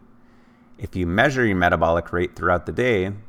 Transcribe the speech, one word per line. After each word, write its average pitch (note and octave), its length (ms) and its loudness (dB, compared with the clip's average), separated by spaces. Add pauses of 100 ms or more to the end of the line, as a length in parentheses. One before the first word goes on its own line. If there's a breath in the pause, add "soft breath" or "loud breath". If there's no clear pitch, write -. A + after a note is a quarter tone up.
(800 soft breath)
If - 160 -12
you F#2 100 -2
measure B2 400 2
your G2+ 120 2
metabolic E2+ 560 2
rate F2 240 -2
throughout F2 300 0
the G2 40 -8
day, G2+ 400 0 (180)